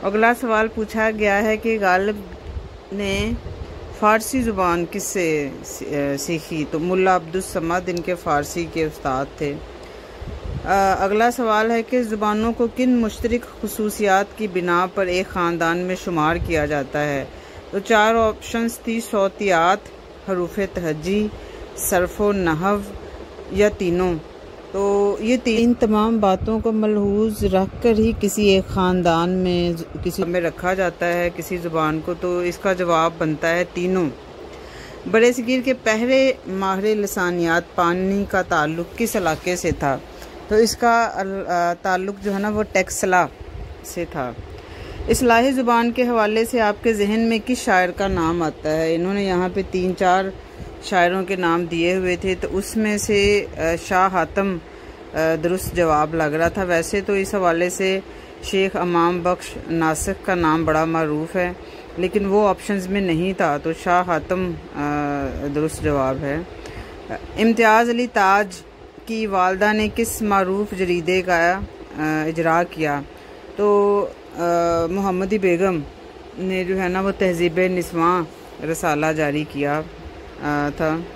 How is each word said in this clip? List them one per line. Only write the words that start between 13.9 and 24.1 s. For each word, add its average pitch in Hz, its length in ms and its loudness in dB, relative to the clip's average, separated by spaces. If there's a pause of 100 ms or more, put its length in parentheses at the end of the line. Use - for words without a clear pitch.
की 214 100 -2
बिना 180 380 2
पर 185 220 -2
एक 180 200 0
ख़ानदान 170 500 0
में 180 180 -2
शुमार 170 420 0
किया 160 280 0
जाता 147 340 -2
है? 139 280 -2 (440)
तो 196 80 -2
चार 220 360 4
options 226 720 0
थी, 226 140 -2
सौतियात, 196 840 2 (440)
हरूफ 180 320 -2
तहजी, 190 720 -2 (460)
सर्फ़ 180 440 0
व 208 100 4
नहव 190 520 0 (720)
या 208 160 6
तीनों। 180 480 0 (580)